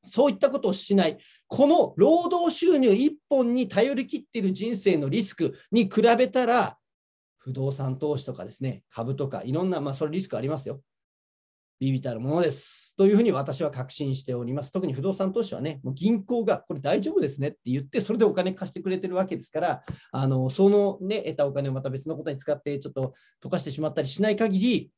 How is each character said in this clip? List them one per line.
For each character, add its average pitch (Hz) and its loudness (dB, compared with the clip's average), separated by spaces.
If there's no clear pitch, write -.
そ 269 2
う 262 2
い 190 -6
っ - -20
た 277 2
こ 269 -2
と 208 0
を 190 0
し - -2
な 175 6
い。 151 -4
こ 277 4
の 330 4
労 330 6
働 339 0
収 339 4
入 247 6
一 285 2
本 247 2
に 247 0
頼 226 2
り 254 -4
切 - -8
っ - -14
て 233 -4
い 196 -2
る 185 2
人 226 -4
生 190 2
の 143 0
リ 208 0
ス 190 -4
ク - -4
に 214 4
比 - 2
べ 254 2
た 254 0
ら、 226 0
不 131 -12
動 135 -4
産 131 -6
投 151 -2
資 135 -8
と 117 -8
か 95 -12
で - -16
す - -10
ね、 120 -8
株 127 -6
と 139 -4
か、 101 -8
い 123 -6
ろ 165 -2
ん 185 0
な、 165 -2
ま 143 -4
あ、 - -6
そ 156 -4
れ 151 -6
リ 190 -2
ス - -10
ク 117 -6
あ 117 -4
り 135 -4
ま 151 -4
す 135 -10
よ。 135 -10
微 135 0
々 131 -2
た 127 -6
る 110 -8
も 143 -2
の 175 2
で 160 2
す。 - -16
と 196 4
い 208 6
う 202 6
ふ - 6
う 233 6
に 208 2
私 139 -4
は 147 -2
確 131 -8
信 139 -4
し - -10
て 127 -6
お 120 -6
り 123 -6
ま 143 -6
す。 - -16
特 185 -2
に 135 -4
不 135 -6
動 190 -2
産 190 -2
投 226 -2
資 - -8
は 98 -10
ね、 139 -6
も 131 -6
う - -6
銀 196 0
行 233 -2
が 196 2
「こ 165 -6
れ 139 -10
大 156 0
丈 311 -4
夫 403 2
で 151 0
す 135 -6
ね」 143 -2
っ - -6
て - -20
言 131 -2
っ - -10
て、 - -4
そ - -2
れ 240 -2
で 226 4
お 190 4
金 185 0
貸 190 -10
し - -16
て 185 -10
く 185 -6
れ 185 -2
て 185 -6
る 180 -6
わ 185 2
け 185 -8
で 127 -8
す - -18
か 156 -4
ら、 170 -2
あ 131 0
の、 131 0
そ 190 4
の 202 4
ね、 196 -2
得 160 -6
た 143 2
お 139 -2
金 139 -2
を 135 -4
ま 131 -4
た 135 -6
別 135 -8
の 160 -6
こ 160 -12
と 151 -4
に 139 -8
使 147 -6
っ 143 -2
て、 143 -6
ち 139 -12
ょ - -8
っ - -14
と 131 -4
溶 139 -12
か 175 0
し - -8
て 147 -6
し 147 -6
ま 156 0
っ 143 -6
た 156 -2
り 135 -2
し 156 -4
な 214 4
い 208 2
限 202 2
り 226 0